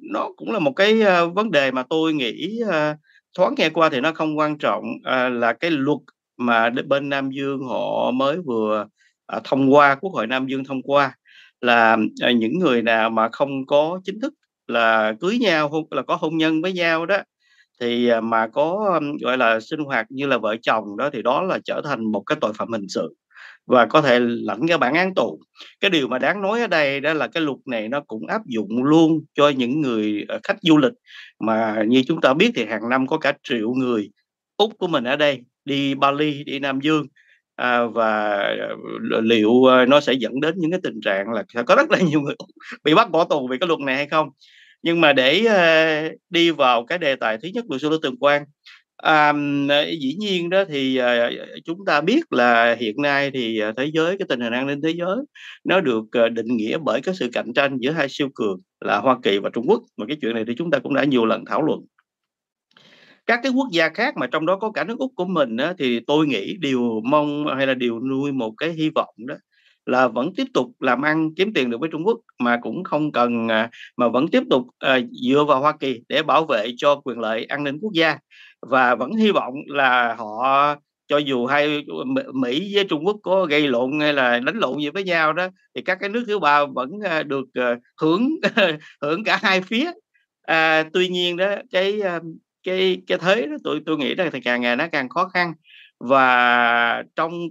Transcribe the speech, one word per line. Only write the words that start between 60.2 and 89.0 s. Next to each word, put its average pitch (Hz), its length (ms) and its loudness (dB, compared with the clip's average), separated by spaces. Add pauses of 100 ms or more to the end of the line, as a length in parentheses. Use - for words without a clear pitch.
chuyện 113 140 -2
này 113 120 -4
thì 117 100 -4
chúng 170 140 -6
ta 143 80 2
cũng 139 140 -6
đã 135 100 0
nhiều 131 220 2
lần 107 200 -2
thảo 110 160 -2
luận. 139 180 -2 (1500)
Các 233 180 2
cái 269 80 -2
quốc 269 200 0
gia 165 180 2
khác 214 280 -4
mà 131 100 -2
trong 156 180 -2
đó 180 100 2
có 214 160 -4
cả 151 120 -4
nước 220 160 -6
Úc 262 160 -4
của 180 100 -4
mình 147 320 0
á, 156 220 -2
thì 120 280 0
tôi 151 200 4
nghĩ 107 320 -4
đều 123 440 -2
mong 147 420 0 (120)
hay 135 100 0
là 135 60 2
đều 123 260 -2
nuôi 135 320 -4
một 120 260 -4
cái 156 120 -4
hy 156 260 -2
vọng - 180 -4 (140)
đó 151 80 -10 (500)
là 127 220 4
vẫn 123 280 -4
tiếp 262 180 -2
tục 127 260 0
làm 127 260 0
ăn 156 300 0
kiếm 208 180 0
tiền 131 160 0
được 117 100 -4
với 156 120 -4
Trung 160 160 -6
Quốc, 233 120 0 (200)
mà 120 220 0
cũng 127 220 -6
không 151 280 -2
cần, 120 360 0
à, 113 220 0 (280)
mà 120 120 2
vẫn 127 180 0
tiếp 262 220 2
tục, 127 180 2 (120)
à, 135 200 2 (240)
dựa 139 200 4
vào 147 160 2
Hoa 147 200 2
Kỳ 123 300 -4
để 139 140 0
bảo 147 220 2
vệ 123 320 -2
cho 143 180 4
quyền 123 240 -6
lợi 110 260 -2
an 143 180 -6
ninh 143 180 -4
quốc 214 120 -6
gia. 160 240 0 (520)
Và 127 260 4
vẫn 123 180 -4
hy 220 180 4
vọng 131 220 -2 (140)
là 123 480 2
họ, 131 600 0 (320)
cho 147 100 2
dù 135 280 -2
hai, 147 400 0
M-, 131 560 -6
Mỹ 156 340 -4
với 202 80 2
Trung 160 220 -4
Quốc 208 180 0
có 185 220 0
gây 147 220 2
lộn 131 320 0
hay 151 140 0
là 123 260 2
đánh 151 180 -4
lộn 143 220 -2
gì 147 100 -4
với 196 140 -6
nhau 165 300 0
đó, 180 140 -2 (280)
thì 131 60 -8
các 185 200 -4
cái 202 80 -6
nước 233 180 -4
thứ 208 120 -2
ba 147 260 4
vẫn, 131 240 -6 (140)
à, 160 200 -2
được, 139 300 -6
à, 123 220 0 (260)
hưởng, 175 280 2 (120)
<laughs> 175 400 0 (200)